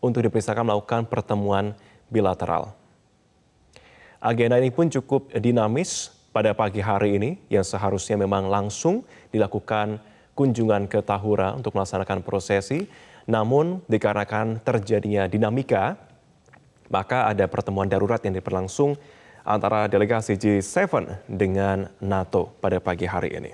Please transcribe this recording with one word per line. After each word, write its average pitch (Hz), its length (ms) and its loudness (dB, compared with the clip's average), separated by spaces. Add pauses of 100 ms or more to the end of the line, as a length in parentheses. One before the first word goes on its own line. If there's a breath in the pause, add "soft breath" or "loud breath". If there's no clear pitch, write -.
untuk 120 240 0
dipersilakan 110 480 0
melakukan 113 320 0
pertemuan 101 720 -2 (320 soft breath)
bilateral. 90 640 -2 (1400 loud breath)
Agenda 117 400 2
ini 127 160 4
pun 170 160 2
cukup 135 480 -2
dinamis 117 720 0 (240)
pada 107 240 2
pagi 104 240 0
hari 101 400 2
ini, 139 160 -2 (160)
yang 98 140 2
seharusnya 101 500 -2
memang 98 320 0
langsung 101 560 -2 (240 loud breath)
dilakukan 107 720 -2 (320 loud breath)
kunjungan 110 560 2
ke 104 160 0
Tahura 101 480 0
untuk 117 240 -6
melaksanakan 95 480 -2
prosesi. 101 640 -2 (400 loud breath)
Namun, 135 640 2
dikarenakan 107 720 0
terjadinya 104 640 0
dinamika, 110 720 0 (880)
maka 107 400 0
ada 101 160 2
pertemuan 98 480 -2
darurat 101 320 0
yang 98 80 0
diperlangsung 95 640 -2 (480 loud breath)
antara 107 480 2
delegasi 104 480 2
G 101 240 2
seven 180 400 0 (240)
dengan 98 560 0 (160)
nato 95 640 -2
pada 92 160 0
pagi 87 240 -4
hari 90 320 -4
ini. - 180 -12